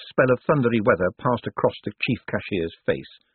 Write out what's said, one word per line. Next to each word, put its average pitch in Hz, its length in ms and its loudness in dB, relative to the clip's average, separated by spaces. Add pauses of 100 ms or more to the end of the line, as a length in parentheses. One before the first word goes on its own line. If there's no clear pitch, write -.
spell 131 220 2
of 123 100 2
thundery 120 400 2
weather 101 380 2
passed 120 260 -2
across - 380 -2
the 104 180 -8
chief 120 240 -2
cashier's 90 480 -6 (120)
face, - 340 -6 (160)